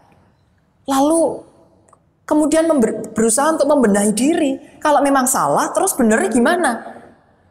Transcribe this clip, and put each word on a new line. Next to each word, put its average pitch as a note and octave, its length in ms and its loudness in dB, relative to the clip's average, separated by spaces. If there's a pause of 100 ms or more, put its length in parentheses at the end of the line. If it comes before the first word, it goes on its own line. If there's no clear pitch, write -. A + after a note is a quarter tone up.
(880)
Lalu C#4+ 560 0 (800)
kemudian D#4 480 0
member-, A3+ 400 -2
berusaha C#4 480 0
untuk C#4+ 80 2
membenahi G#3+ 480 2
diri. C4+ 640 -2
Kalau C#4+ 240 2
memang C#4 240 0
salah, G3+ 480 -2
terus F4+ 160 0
benernya B3 400 0
gimana? C4 400 0 (800)